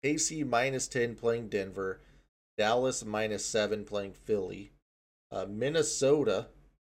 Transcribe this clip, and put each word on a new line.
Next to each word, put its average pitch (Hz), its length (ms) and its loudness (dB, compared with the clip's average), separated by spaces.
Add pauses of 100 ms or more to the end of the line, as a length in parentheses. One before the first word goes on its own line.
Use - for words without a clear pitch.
K 147 140 2
C 156 260 -2
minus 127 440 0
ten 120 280 0
playing 117 340 0
Denver. 95 520 -4 (560)
Dallas 120 460 2
minus 107 420 -2
seven 104 400 0
playing 101 280 -6
Philly. 98 600 -4 (580)
Uh, 95 180 -4
Minnesota. 131 960 2 (360)